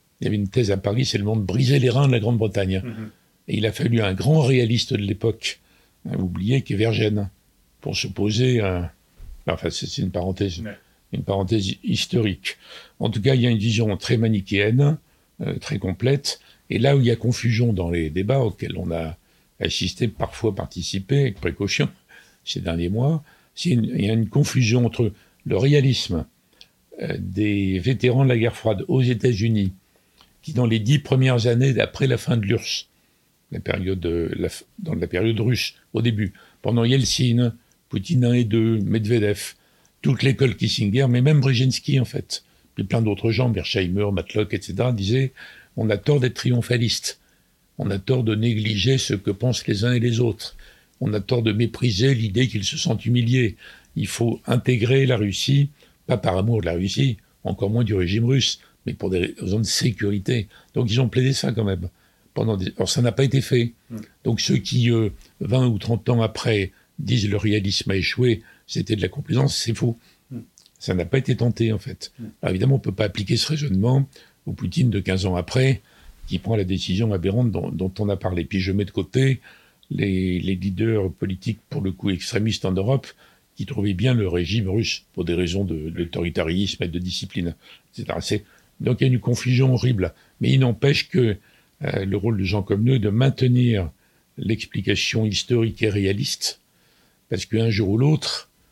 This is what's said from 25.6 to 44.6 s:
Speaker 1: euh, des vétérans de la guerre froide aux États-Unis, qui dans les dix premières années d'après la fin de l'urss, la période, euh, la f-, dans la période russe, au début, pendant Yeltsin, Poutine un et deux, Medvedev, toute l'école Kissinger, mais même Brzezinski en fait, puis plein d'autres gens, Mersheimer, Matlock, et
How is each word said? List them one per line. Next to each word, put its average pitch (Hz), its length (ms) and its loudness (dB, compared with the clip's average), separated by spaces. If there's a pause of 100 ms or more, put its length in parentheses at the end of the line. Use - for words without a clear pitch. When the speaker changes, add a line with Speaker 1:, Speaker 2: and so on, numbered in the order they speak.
Speaker 1:
euh, - 180 -4
des 95 600 -2
vétérans 123 440 2
de 131 60 4
la 120 80 4
guerre 117 180 0
froide 104 320 -2
aux 131 160 2
États-Unis, 110 680 2 (680)
qui 156 120 -12
dans 123 120 2
les 113 140 2
dix 135 200 2
premières 131 460 2
années 123 280 4
d'après - 340 0
la 123 100 2
fin 127 180 -2
de 104 100 0
l'urss, - 420 -2 (640)
la - 80 -8
période, 95 480 -4
euh, 82 280 -2
la 87 140 -4
f-, - 140 -14 (160)
dans 160 160 -6
la 85 120 -4
période 107 320 0
russe, 113 360 -2 (180)
au 117 80 0
début, 107 320 0 (300)
pendant 117 200 2
Yeltsin, 123 680 2 (360)
Poutine 120 360 0
un 120 80 4
et 123 100 4
deux, 113 360 2
Medvedev, 104 760 0 (480)
toute 135 200 0
l'école 127 360 2
Kissinger, 117 500 0
mais 123 140 2
même 147 180 6
Brzezinski 131 640 2
en 117 40 0
fait, - 380 -8 (320)
puis - 80 -4
plein 113 180 0
d'autres 110 300 0
gens, 123 160 2
Mersheimer, 98 640 0
Matlock, 98 420 -2
et 98 80 -2